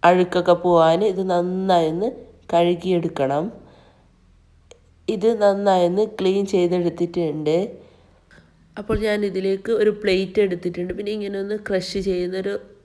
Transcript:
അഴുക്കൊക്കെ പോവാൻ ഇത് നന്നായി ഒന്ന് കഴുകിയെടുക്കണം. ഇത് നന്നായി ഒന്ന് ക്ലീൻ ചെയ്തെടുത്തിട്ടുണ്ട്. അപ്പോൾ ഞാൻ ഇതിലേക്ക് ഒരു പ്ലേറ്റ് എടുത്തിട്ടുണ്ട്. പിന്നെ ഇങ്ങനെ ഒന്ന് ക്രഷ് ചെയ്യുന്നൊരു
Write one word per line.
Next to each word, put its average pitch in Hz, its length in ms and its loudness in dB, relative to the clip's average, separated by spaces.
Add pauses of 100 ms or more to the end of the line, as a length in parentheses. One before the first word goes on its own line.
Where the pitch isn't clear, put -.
അഴുക്കൊക്കെ 180 540 4
പോവാൻ 170 480 4
ഇത് 185 100 -4 (120)
നന്നായി 180 600 0
ഒന്ന് 190 160 -2 (440)
കഴുകിയെടുക്കണം. 170 920 0 (1700)
ഇത് 208 140 0 (140)
നന്നായി 196 480 4
ഒന്ന് 208 160 2 (120)
ക്ലീൻ 190 240 2 (120)
ചെയ്തെടുത്തിട്ടുണ്ട്. 170 1000 0 (1200)
അപ്പോൾ 208 260 -2
ഞാൻ 208 140 0 (100)
ഇതിലേക്ക് 196 420 -2 (120)
ഒരു 208 80 4 (100)
പ്ലേറ്റ് 190 440 0
എടുത്തിട്ടുണ്ട്. 180 520 -6
പിന്നെ 208 200 -6
ഇങ്ങനെ 196 260 -8
ഒന്ന് 208 140 -6 (120)
ക്രഷ് 190 380 -2
ചെയ്യുന്നൊരു 190 480 -4 (280)